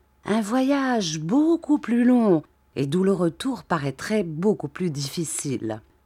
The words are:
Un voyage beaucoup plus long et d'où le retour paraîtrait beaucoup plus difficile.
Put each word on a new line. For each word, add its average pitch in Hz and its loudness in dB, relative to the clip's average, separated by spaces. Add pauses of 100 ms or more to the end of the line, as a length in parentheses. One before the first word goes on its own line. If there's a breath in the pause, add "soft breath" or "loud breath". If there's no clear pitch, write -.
(240)
Un 208 0
voyage 247 0
beaucoup 294 2
plus 240 2
long 226 4 (340)
et 139 0
d'où 170 0
le 190 4
retour 180 -2
paraîtrait 165 -2
beaucoup 170 -2
plus 185 -4
difficile. 135 -6 (240)